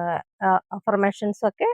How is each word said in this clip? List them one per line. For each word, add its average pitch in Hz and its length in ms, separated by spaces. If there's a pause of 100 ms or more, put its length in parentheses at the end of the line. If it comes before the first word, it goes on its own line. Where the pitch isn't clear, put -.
(440)
ആ, 190 160 (120)
അഫർമേഷൻസ് 208 760
ഒക്കെ - 280